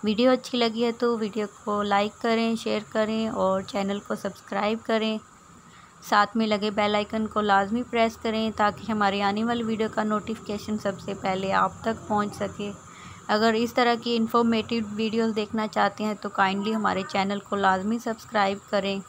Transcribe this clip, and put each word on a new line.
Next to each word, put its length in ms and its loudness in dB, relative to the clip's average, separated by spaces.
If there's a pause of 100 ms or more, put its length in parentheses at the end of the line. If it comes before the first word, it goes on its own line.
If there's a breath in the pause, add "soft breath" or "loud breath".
वीडियो 280 4
अच्छी 260 -2
लगी 240 0
है 100 2
तो 260 0
वीडियो 360 -2
को 280 -4
लाइक 320 2
करें, 420 0
शेयर 360 -4
करें 380 0
और 320 0
चैनल 380 -4
को 160 -6
सब्सक्राइब 640 -4
करें। 380 0 (840 loud breath)
साथ 340 2
में 100 2
लगे 240 0
बेल 260 2
आइकन 300 -2
को 140 -2
लाजमी 440 4
प्रेस 320 2
करें 360 -2
ताकि 340 0
हमारी 360 0
आने 220 0
वाली 180 0
वीडियो 260 -2
का 160 -2
नोटिफिकेशन 760 -4
सबसे 380 -4
पहले 380 -2
आप 300 2
तक 240 -4
पहुंच 260 0
सके। 360 -6 (580 loud breath)
अगर 280 4
इस 180 0
तरह 220 4
की 200 -2
informative 800 2
videos 400 0
देखना 340 -2
चाहते 360 0
हैं 120 -2
तो 140 -8
kindly 420 0
हमारे 380 0
channel 300 0
को 160 -6
लाजमी 420 2
subscribe 600 -2 (100)
करें। 380 0